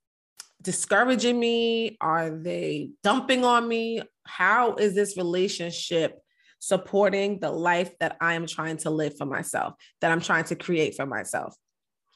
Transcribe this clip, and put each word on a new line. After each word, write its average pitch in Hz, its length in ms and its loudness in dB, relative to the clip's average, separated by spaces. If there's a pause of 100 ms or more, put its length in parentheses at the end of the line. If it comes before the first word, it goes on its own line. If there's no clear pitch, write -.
(600)
discouraging 240 760 2
me? 233 600 0
Are 165 280 0
they 160 600 -6 (140)
dumping 247 420 2
on 240 220 4
me? 226 340 -2 (240)
How 220 500 2
is 202 200 2
this 196 200 0
relationship 175 1040 -2 (400)
supporting 196 800 0
the 151 120 -2
life 175 480 0
that 165 200 -2
I 170 140 2
am 165 140 -4
trying 160 300 -6
to 156 120 -4
live 151 280 -2
for 147 80 -6
myself, - 500 -4 (260)
that 170 100 2
I'm 165 100 0
trying 170 240 0
to 170 100 -6
create 160 400 -2
for 135 100 -6
myself? 104 500 -6 (600)